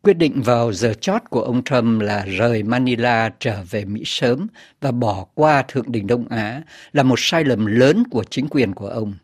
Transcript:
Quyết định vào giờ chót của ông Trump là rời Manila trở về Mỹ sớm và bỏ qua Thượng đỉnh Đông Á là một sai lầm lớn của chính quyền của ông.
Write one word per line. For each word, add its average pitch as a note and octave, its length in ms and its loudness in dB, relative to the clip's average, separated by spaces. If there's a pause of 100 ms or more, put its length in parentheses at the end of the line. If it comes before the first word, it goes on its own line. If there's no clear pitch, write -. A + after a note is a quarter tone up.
Quyết G3+ 120 6
định D3 280 0
vào A#2 300 2
giờ G#2+ 280 0
chót G3+ 300 -2
của A#2+ 120 -2
ông B2+ 220 -2
Trump A#2 380 2
là G#2 220 -2
rời G#2+ 380 0
Manila A#2 680 0 (100)
trở G2+ 300 -4
về G#2 140 -4
Mỹ G#2 200 -8
sớm C3+ 420 -2 (340)
và C3 120 -2
bỏ G#2 420 -2
qua D3+ 340 4
Thượng B2 240 -4
đỉnh G#2 140 -4
Đông A#2+ 220 0
Á A2+ 340 -6 (300)
là C#3+ 100 2
một B2+ 160 4
sai E3 260 0
lầm A2 220 2
lớn C3 440 4
của A2 140 -2
chính C3+ 260 -6
quyền A2+ 240 0
của G2+ 140 -10
ông. G#2+ 360 -6